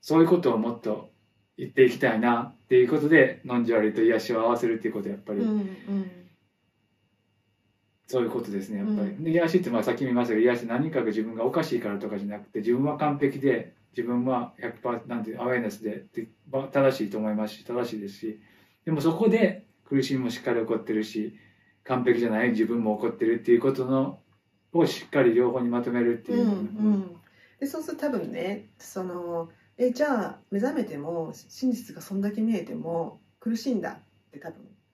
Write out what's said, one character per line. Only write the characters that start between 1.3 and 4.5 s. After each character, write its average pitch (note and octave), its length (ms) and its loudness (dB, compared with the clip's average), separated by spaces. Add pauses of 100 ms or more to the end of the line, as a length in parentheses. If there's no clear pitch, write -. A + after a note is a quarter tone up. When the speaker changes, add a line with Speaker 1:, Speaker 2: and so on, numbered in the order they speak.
Speaker 1:
言 A#2+ 100 -10
っ - 40 -16
て G3 120 8
い - 60 6
き - 80 -8
た B2 160 2
い A2 60 0
な A#2+ 340 0 (100)
っ - 40 -20
て - 80 6
い B2+ 80 10
う A#2+ 40 0
こ D3+ 100 2
と D3 100 0
で、 C#3+ 360 6
ノ B2 140 -2
ン A#2 60 2
ジ A2+ 100 2
ュ A2 40 4
ア G#2+ 40 4
リ G#2+ 80 2
ー G#2 40 -8
と A2+ 80 2
癒 A2+ 180 4
し - 120 -4
を A2+ 100 0
合 A#2 80 2